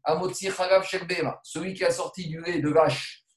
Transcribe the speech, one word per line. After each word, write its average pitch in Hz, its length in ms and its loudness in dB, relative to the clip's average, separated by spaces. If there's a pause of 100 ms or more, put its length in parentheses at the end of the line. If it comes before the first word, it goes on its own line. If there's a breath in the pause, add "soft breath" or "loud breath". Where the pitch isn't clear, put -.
Amotzi 185 480 0
Chalav 185 320 4
Shel 180 240 -4
Behema, 170 360 -2
celui 180 300 -6
qui 185 120 -2
a 170 60 6
sorti 175 360 -6
du 160 140 -8
lait 170 180 -2
de 147 100 0
vache 147 540 2 (140)